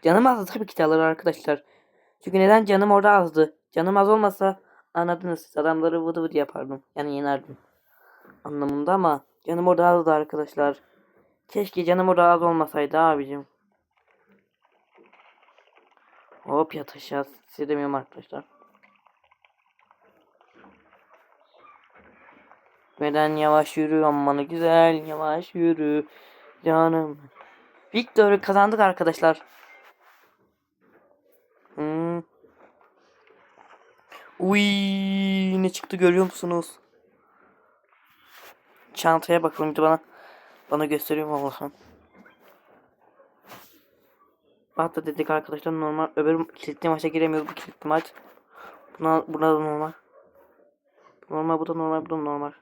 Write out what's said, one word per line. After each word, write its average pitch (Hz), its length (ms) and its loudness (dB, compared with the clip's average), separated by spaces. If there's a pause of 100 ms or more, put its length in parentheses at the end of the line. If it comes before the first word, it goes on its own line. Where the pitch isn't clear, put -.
Canım 190 240 4
azdı 233 260 0
tabii 214 140 -8
ki - 100 -20
de 165 80 2
alır 156 140 2
arkadaşlar. 160 640 -2 (600)
Çünkü 190 140 -2
neden 208 260 6
canım 202 260 2
orada 202 200 6
azdı? 160 460 2 (160)
Canım 180 240 0
az 196 120 4
olmasa 202 520 0 (340)
anladınız 175 480 -4
siz. - 140 -14
Adamları 160 500 -2
vıdı 165 160 -6
vıdı 165 140 -4
yapardım. 139 460 -6 (120)
Yani 147 220 -6
yenerdim. 139 420 -6 (840)
Anlamında 143 480 -4
ama 170 320 0 (200)
canım 170 240 -2
orada 175 180 4
azdı 175 260 4
arkadaşlar. 151 680 -2 (680)
Keşke 190 360 -4
canım 180 240 2
orada 175 160 4
az 175 180 4
olmasaydı 156 560 0
abicim. 143 480 0 (3000)
Hop, 156 320 -2
yat 147 220 -14
aşağı. 139 280 -8 (220)
Size 147 220 -10
demiyorum 143 260 -4
arkadaşlar. 139 500 -12 (4000)
Neden 151 360 0
yavaş 151 400 2
yürü 156 280 0
aman 143 440 0
güzel, 165 580 2
yavaş 156 480 -6
yürü 156 520 0 (580)
canım. 160 560 0 (720)
Victory 208 460 4
kazandık 202 400 2
arkadaşlar. 165 640 2 (2250)
Hmm. 160 480 -6 (2250)
Uy, 196 220 2 (1040)
ne 185 80 0
çıktı - 260 -10
görüyor 180 280 4
musunuz? 175 540 -6 (2250)
Çantaya 165 480 2
bakalım 156 280 -4
bir 147 60 -6
de 160 60 0
bana, 160 160 4 (720)
bana 151 140 0
gösteriyor 151 440 -4
mu 151 60 -6
Allah'ım? 143 380 -8 (3000)
Hatta 160 300 -4
dedik 156 240 -6
arkadaşlar, 156 500 -6
normal 156 360 -4
öbür 165 320 -2
kilitli - 400 -8
maça 160 200 -2
giremiyoruz, 160 400 -2
bu - 60 -16
kilitli - 340 -16
maç. 160 260 -2 (840)
Buna, 160 300 0
buna 160 260 0
da 156 40 0
normal. 151 340 -6 (1400)
Normal, 160 300 -2
bu 160 60 -6
da 165 80 -6
normal, 160 320 -4
bu 160 40 -12
da 165 60 -6
normal. 147 460 -6